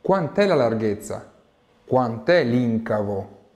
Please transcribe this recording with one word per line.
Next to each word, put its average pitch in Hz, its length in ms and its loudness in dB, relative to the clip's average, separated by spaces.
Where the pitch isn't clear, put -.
Quant'è 190 460 0
la 190 80 2
larghezza? 110 760 -2
Quant'è 127 560 2
l'incavo? 110 840 -2